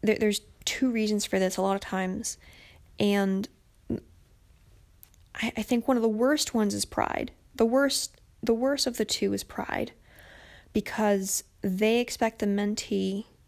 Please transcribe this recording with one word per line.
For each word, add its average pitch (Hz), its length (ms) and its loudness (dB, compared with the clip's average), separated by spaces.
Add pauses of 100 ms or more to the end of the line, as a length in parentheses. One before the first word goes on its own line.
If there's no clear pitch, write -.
there, 214 140 4
there's 208 260 0 (220)
two - 260 0
reasons 214 340 0
for - 140 0
this 185 180 0
a 185 60 0
lot 196 120 2
of 196 60 -2
times. 190 580 -4 (600)
And 202 500 2 (420)
I, - 1700 -12
I 220 60 -2
think 233 260 0
one 262 80 4
of 226 60 0
the 226 60 4
worst 247 460 0
ones 208 200 2
is 202 100 -2
pride. - 480 -4 (220)
The 226 120 4
worst, 269 540 0 (220)
the 233 120 2
worst 269 320 0
of 240 120 -6
the 214 60 2
two 202 280 -2
is 196 100 -4
pride, - 500 -8 (800)
because 202 720 0 (180)
they 214 360 2
expect 233 400 -2
the 214 80 -2
mentee 202 760 -2 (240)